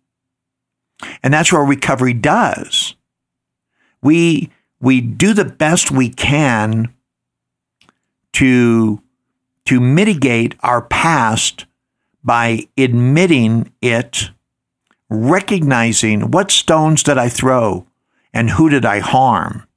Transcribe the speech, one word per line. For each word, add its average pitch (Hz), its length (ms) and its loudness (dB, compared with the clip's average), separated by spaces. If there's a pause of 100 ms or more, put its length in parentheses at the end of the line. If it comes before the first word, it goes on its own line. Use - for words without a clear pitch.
(1200)
And 131 100 0
that's 156 200 2
what 170 80 4
recovery 135 540 0
does. 151 800 -2 (1080)
We, 165 480 2 (300)
we 127 200 2
do 120 340 0
the 202 100 0
best 156 460 -2
we 131 180 0
can 117 840 -2 (1400)
to, 117 680 2 (640)
to 127 160 2
mitigate 131 800 0
our 120 220 0
past - 840 -2 (560)
by 117 540 -2
admitting 123 960 2 (100)
it, 120 480 -4 (800)
recognizing 117 1200 0
what 196 200 0
stones 156 520 2
did 143 160 0
I 123 100 0
throw 117 580 -2 (460)
and 117 180 -2
who 156 180 2
did 139 160 0
I 104 160 0
harm? 120 640 -2 (100)